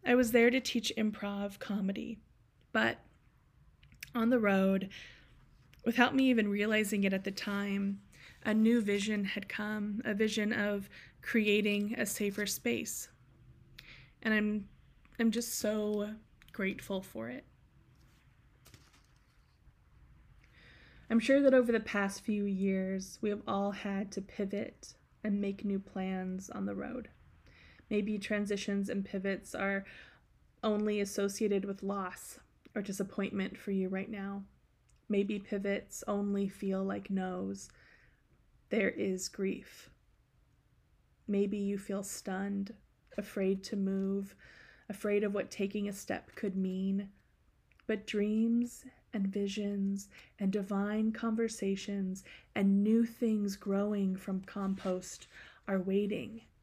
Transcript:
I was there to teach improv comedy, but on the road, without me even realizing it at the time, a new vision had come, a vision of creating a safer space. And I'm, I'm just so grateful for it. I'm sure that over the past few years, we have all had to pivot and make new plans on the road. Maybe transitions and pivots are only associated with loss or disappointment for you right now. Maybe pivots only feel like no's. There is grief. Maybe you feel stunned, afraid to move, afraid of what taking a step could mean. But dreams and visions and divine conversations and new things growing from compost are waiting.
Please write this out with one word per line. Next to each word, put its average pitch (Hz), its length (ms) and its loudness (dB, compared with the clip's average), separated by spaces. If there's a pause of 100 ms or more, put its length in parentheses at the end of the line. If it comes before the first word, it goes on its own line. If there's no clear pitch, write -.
I 247 120 6
was 240 160 4
there 240 180 8
to 254 100 2
teach - 360 -2
improv 202 640 -4
comedy, 208 580 -4 (540)
but 220 320 2 (1080)
on 233 180 2
the 254 100 4
road, 190 480 4 (960)
without 240 320 4
me 262 140 6
even 220 180 4
realizing 208 560 2
it 190 80 4
at 190 100 0
the 196 80 -4
time, 202 720 -2 (420)
a 220 100 0
new 220 280 6
vision 208 440 0
had 196 240 -4
come, 214 560 -4
a 214 100 0
vision 214 380 2
of 202 360 0 (340)
creating 208 720 2
a 220 100 0
safer 202 400 -2
space. - 640 -4 (1120)
And 220 120 2
I'm, 208 340 0 (520)
I'm 226 100 6
just 233 300 -4
so 208 540 -2 (380)
grateful 196 500 -4
for 226 260 -10
it. 254 160 -10 (3750)
I'm 226 120 6
sure 269 220 8
that 262 120 10
over 240 160 6
the 226 80 4
past 202 440 -2
few 208 240 0
years, 190 720 0
we 214 100 0
have 208 160 -4
all 202 240 0
had 196 420 -4
to 190 100 -6
pivot - 720 -8 (280)
and 202 180 0
make 202 240 -4
new 196 140 0
plans 185 720 -6
on 190 140 -6
the 202 100 -4
road. 233 360 -8 (800)
Maybe 208 280 0
transitions 202 680 -2
and 196 160 -2
pivots 196 500 -4
are 196 300 -2 (800)
only 214 360 0
associated 202 640 0
with 196 180 -6
loss 196 580 -6 (340)
or 214 60 -2
disappointment 196 800 -4
for - 140 -6
you 190 160 0
right 190 200 -4
now. 202 360 -8 (640)
Maybe 202 320 2
pivots 202 680 -4
only 202 420 0
feel 190 360 -2
like 196 260 -4
no's. 190 580 -4 (1000)
There 196 220 2
is 190 380 -4
grief. - 600 -6 (1400)
Maybe 202 320 2
you 202 200 -2
feel 196 260 -6
stunned, 196 720 -6 (440)
afraid 196 460 0
to - 120 -6
move, 196 600 -2 (520)
afraid 208 360 0
of 202 100 0
what 196 160 -2
taking 202 380 -2
a 202 40 -4
step - 440 -8
could 190 200 -4
mean. 190 520 0 (800)
But 214 180 -2
dreams 220 760 2 (280)
and 196 140 0
visions 202 840 -2 (300)
and 196 140 2
divine 208 580 0
conversations 202 1120 -2 (320)
and 196 300 6
new 226 200 6
things 214 520 0
growing 202 580 0
from 190 280 -4
compost 190 840 -4 (400)
are 190 140 2
waiting. 196 640 -2 (200)